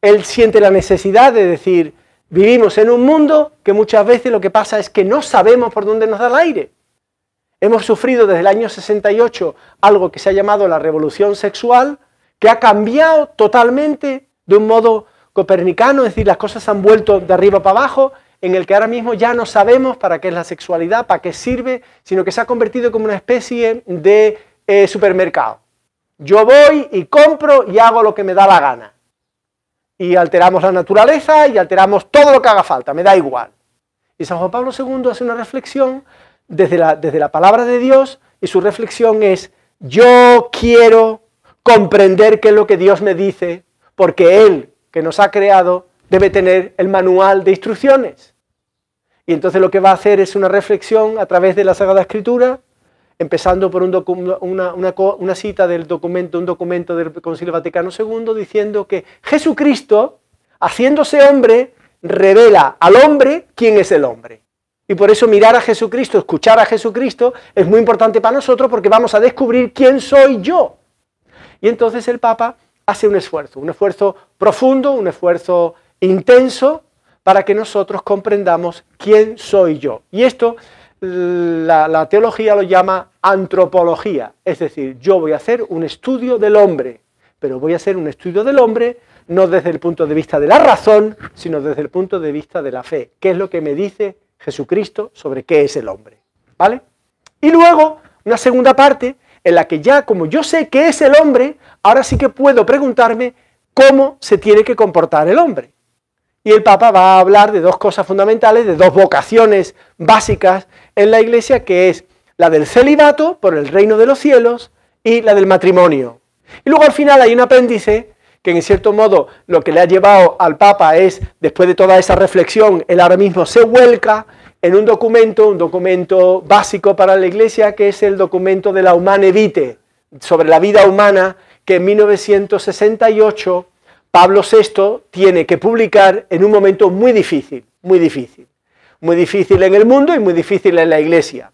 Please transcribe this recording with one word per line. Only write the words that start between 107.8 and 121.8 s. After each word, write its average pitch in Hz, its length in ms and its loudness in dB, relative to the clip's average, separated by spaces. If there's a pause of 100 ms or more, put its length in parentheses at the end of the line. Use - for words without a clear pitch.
fundamentales, 220 600 0
de 175 100 -2
dos 180 160 4
vocaciones 196 800 0 (220)
básicas 190 720 0 (260)
en 202 160 2
la 226 100 4
Iglesia, 233 440 -2
que 180 240 0
es 170 160 -6 (320)
la 170 140 2
del 151 160 0
celibato 294 720 2
por 175 160 0
el 147 120 -6
reino 202 280 0
de 220 80 4
los 269 140 0
cielos 240 520 0 (320)
y 226 200 0
la 214 120 2
del 196 120 2
matrimonio. 175 720 0 (440)
Y 262 60 -2
luego 311 140 4
al 294 80 4
final 285 300 4
hay 233 100 4
un 240 80 0
apéndice 240 720 0 (300)
que 185 80 -4
en 170 100 -2
cierto 196 320 -2
modo 202 360 2 (180)
lo - 160 0
que 165 100 -4
le 165 80 2
ha 180 60 4
llevado 190 520 4
al 165 200 -2
Papa 202 400 4
es, 190 240 0 (180)
después 185 260 -2
de 180 80 0
toda 190 240 4